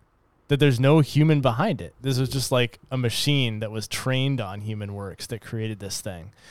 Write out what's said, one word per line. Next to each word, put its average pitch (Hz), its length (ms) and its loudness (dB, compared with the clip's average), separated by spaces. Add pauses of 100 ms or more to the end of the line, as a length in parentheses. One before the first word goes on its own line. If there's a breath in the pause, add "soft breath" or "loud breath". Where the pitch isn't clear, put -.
(480)
That 139 120 2
there's 135 200 4
no 143 200 6
human 151 420 4
behind 135 400 0
it. 85 200 -14
This 127 180 0
was 131 100 0
just, 127 220 -4
like, 123 280 0 (120)
a 131 60 -4
machine 123 640 0
that 107 120 -6
was 110 160 -8
trained 131 540 -2
on 101 200 -8
human 104 340 -8
works 98 320 -12
that 117 140 -10
created 110 380 -6
this 98 220 -8
thing. 90 300 -12 (200 loud breath)